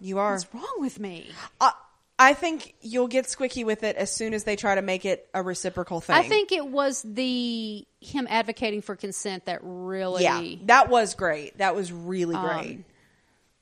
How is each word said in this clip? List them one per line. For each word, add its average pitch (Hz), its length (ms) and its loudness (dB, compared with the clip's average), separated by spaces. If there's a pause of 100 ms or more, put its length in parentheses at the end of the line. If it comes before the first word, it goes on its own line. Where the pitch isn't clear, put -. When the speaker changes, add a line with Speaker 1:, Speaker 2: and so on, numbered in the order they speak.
Speaker 1:
You 190 180 -4
are. 202 140 2
Speaker 2:
What's 185 200 -6
wrong 359 260 -10
with 269 200 -4
me? 190 320 -12 (300)
Speaker 1:
Uh, 247 100 8 (500)
I 269 140 10
think 320 460 -4
you'll 247 260 0
get 247 200 0
squicky 254 380 -4
with 220 200 -2
it 214 100 -2
as 196 180 -2
soon 220 220 -4
as 214 80 -4
they 208 140 -2
try 202 180 0
to 190 80 2
make 190 220 -2
it 190 280 -2
a 190 80 -2
reciprocal 180 600 -4
thing. 240 160 2
Speaker 2:
I 339 80 6
think 427 260 2
it 320 160 0
was 277 400 0
the, 233 800 -4 (140)
him 269 280 -6
advocating 220 540 -2
for 196 140 -10
consent 190 500 -8
that 175 160 -4
really 185 600 -2
Speaker 1:
Yeah, 147 180 2 (220)
that 254 240 8
was 233 260 4
great. 151 440 -4
That 190 180 2
was 180 160 -4
really 170 420 -2
Speaker 2:
um, 185 100 -2
Speaker 1:
great. 170 400 -6 (760)